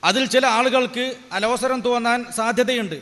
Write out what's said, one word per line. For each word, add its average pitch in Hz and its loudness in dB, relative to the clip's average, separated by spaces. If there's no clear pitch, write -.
അതിൽ 254 2
ചില 254 4
ആളുകൾക്ക് 247 0
അലോസരം 240 0
തോന്നാൻ 240 0
സാധ്യതയുണ്ട്. 220 0